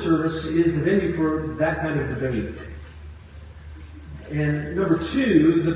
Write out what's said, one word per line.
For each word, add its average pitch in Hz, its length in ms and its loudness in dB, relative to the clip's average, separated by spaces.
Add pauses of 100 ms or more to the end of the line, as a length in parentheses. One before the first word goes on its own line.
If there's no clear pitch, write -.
service 160 420 0
is 165 300 2
the 147 60 0
venue 170 340 2
for 156 400 0
that 156 260 0
kind 151 180 -2
of 123 200 -4
debate. 127 480 -4 (1600)
And 151 440 0
number 175 220 2
two, 170 640 4
the 156 140 2